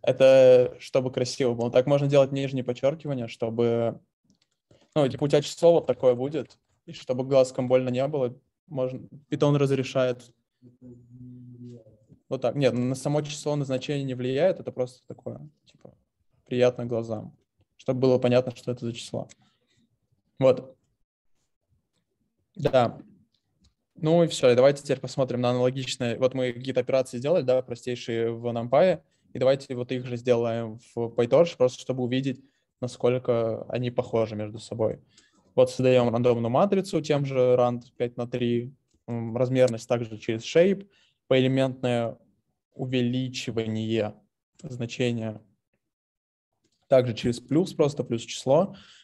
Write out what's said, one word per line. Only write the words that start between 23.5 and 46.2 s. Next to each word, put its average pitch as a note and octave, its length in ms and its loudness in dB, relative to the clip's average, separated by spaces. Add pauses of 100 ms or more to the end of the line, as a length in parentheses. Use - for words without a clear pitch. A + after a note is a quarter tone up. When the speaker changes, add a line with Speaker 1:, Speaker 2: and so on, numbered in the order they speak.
Speaker 1:
Ну E3 300 2
и - 20 0
всё, C#3 240 2
и A#2+ 60 6
давайте C#3 260 4
теперь C3+ 180 -4
посмотрим B2 420 -4
на B2 80 0
аналогичные. B2 680 -2
Вот B2+ 160 0
мы B2+ 180 -2
какие-то B2+ 280 -4
операции B2+ 380 -2
сделали, D3 240 0
да, B2+ 200 2
простейшие A#2 680 -6
в A#2 140 -12
NumPy, B2 540 2 (320)
и - 60 -10
давайте C3+ 380 0
вот B2 160 -6
их B2+ 140 -6
же B2 100 -8
сделаем A#2 640 -2 (140)
в A#2 160 -4
PyTorch, C3 460 2
просто - 220 2
чтобы B2+ 240 -6
увидеть, C3 400 -4 (380)
насколько B2 840 -2
они B2 280 -6
похожи A2+ 420 -2
между G#2+ 240 -8
собой. A2 400 -4 (580)
Вот B2+ 120 4
создаём B2+ 460 2
рандомную A#2 340 2
матрицу F#3 520 0
тем C#3+ 260 -2
же C3+ 80 -6
rand B2 480 2 (140)
пять A#2+ 200 -6
на A#2+ 120 -6
три, A#2+ 440 -2 (360)
м, A#2 280 -6
размерность B2+ 520 2
также A#2 280 -4
через A2+ 260 -6
shape, F#3+ 460 2 (380)
поэлементное C3 920 0 (540)
увеличивание A#2 1400 -4 (480)
значения A#2+ 800 -6 (1400)